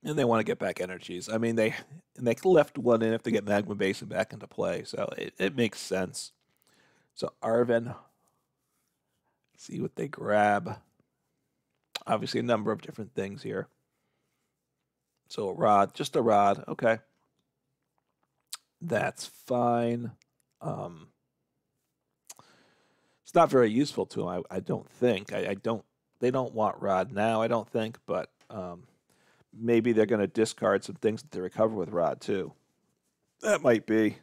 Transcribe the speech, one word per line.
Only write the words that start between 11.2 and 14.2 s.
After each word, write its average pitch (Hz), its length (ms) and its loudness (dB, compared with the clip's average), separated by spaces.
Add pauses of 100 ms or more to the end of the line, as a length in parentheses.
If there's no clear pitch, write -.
Obviously, 110 320 -2
a 120 40 -2
number 110 280 0
of 107 100 -4
different - 320 -14
things 98 300 -8
here. 107 240 -8 (1600)